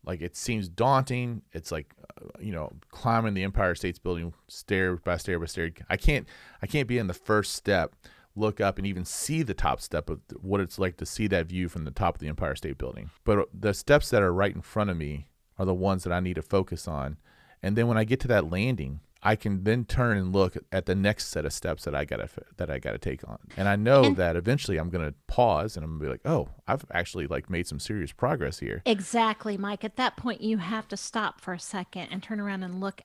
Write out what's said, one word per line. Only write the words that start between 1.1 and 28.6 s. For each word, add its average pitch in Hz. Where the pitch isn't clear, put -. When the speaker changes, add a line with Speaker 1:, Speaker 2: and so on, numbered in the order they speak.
Speaker 1:
It's -
like, 78
uh, -
you 104
know, 80
climbing 113
the 95
Empire 95
State's 90
Building 85
stair 92
by 87
stair 87
by 82
stair. 85
I 95
can't, 143
I -
can't 135
be 123
in 113
the 90
first 107
step, 92
look 107
up 98
and 95
even 92
see -
the 101
top -
step -
of 78
th-, -
what 98
it's 92
like 92
to -
see 107
that 87
view 90
from 82
the 73
top 87
of -
the 76
Empire 73
State 69
Building. -
But, 107
uh, 95
the 98
steps -
that 107
are 90
right 98
in 92
front 104
of 87
me 73
are 95
the 92
ones 95
that 90
I 90
need 90
to 85
focus 92
on. 73
And 98
then 117
when 117
I 110
get 117
to -
that 95
landing, 87
I 107
can 98
then 113
turn 117
and 92
look 95
at 95
the 92
next 101
set 76
of 78
steps -
that 71
I 73
gotta 55
f-, -
that 76
I 67
gotta 55
take -
on. 55
And 98
I 101
know 123
Speaker 2:
And 92
Speaker 1:
that 85
eventually 104
I'm 82
gonna 82
pause 107
and 78
I'm 80
gonna 78
be 69
like, 64
"Oh, 135
I've 120
actually, 87
like, 67
made 87
some 71
serious 95
progress -
here." -